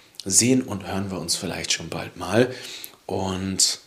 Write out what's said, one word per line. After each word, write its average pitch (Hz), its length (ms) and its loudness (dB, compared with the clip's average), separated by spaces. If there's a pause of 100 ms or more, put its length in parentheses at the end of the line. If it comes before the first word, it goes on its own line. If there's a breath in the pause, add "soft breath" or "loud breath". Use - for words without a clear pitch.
(260 loud breath)
sehen 123 380 6
und 95 240 -6
hören 95 240 -4
wir 92 80 -4
uns 85 160 -2
vielleicht 85 360 -4
schon 82 180 -2
bald 85 280 -8
mal. 101 320 4 (560 loud breath)
Und 95 800 0